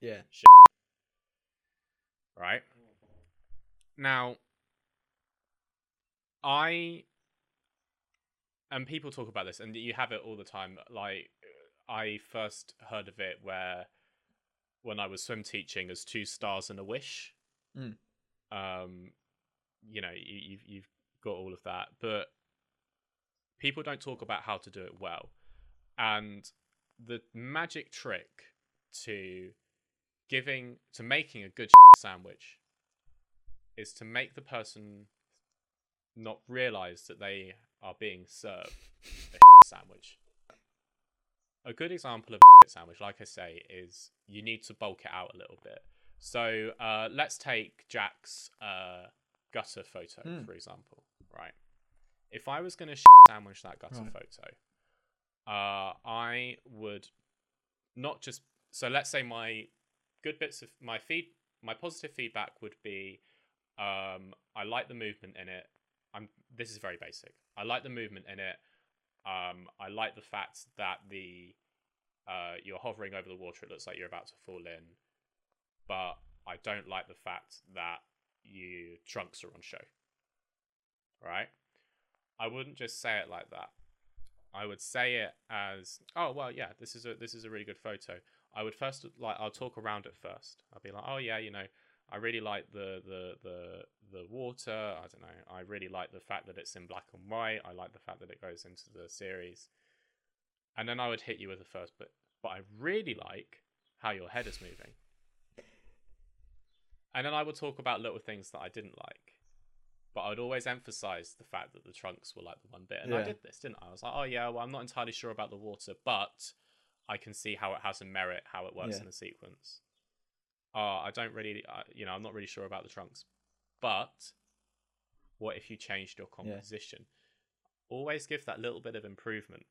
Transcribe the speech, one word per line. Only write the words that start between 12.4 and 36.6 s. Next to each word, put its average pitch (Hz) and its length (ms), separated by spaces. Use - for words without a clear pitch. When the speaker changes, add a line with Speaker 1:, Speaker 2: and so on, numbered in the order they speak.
Speaker 2:
heard 107 280
of 101 100
it 92 240
where, 92 460
when 107 180
I 101 80
was 95 140
swim 110 200
teaching, 95 480
as 90 140
two 107 200
stars 98 460
and 98 80
a 98 60
wish. 127 500
Speaker 1:
Mm. 123 220
Speaker 2:
Um, 92 600
you 107 100
know, 90 120
you, 98 260
you've, 98 280
you've 98 220
got 107 120
all 92 180
of 87 120
that, 90 240
but 107 320
people 143 240
don't 143 180
talk 127 220
about 104 200
how 104 160
to - 120
do 92 140
it 90 160
well. 85 300
And 107 500
the 117 160
magic 147 560
trick - 540
to 95 500
giving, 131 500
to - 100
making 131 400
a 98 60
good 110 240
<laughs> 988 120
sandwich 92 640
is 107 180
to - 100
make 120 300
the 139 80
person 107 640
not 113 320
realize 110 580